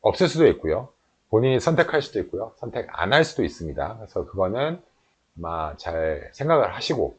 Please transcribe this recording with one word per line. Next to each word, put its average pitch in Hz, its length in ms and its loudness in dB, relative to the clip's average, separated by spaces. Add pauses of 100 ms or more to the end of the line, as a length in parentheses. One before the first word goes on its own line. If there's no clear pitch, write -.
없을 147 260 4
수도 156 200 6
있고요. 82 420 0 (400)
본인이 123 300 4
선택할 160 420 2
수도 - 180 -4
있고요. 107 360 -8
선택 120 340 -8
안 85 220 -2
할 156 120 6
수도 139 180 -4
있습니다. 76 560 -6
그래서 95 280 -8
그거는 123 540 -2 (580)
아마 82 380 -6
잘 80 560 -4
생각을 139 420 2
하시고 110 440 -4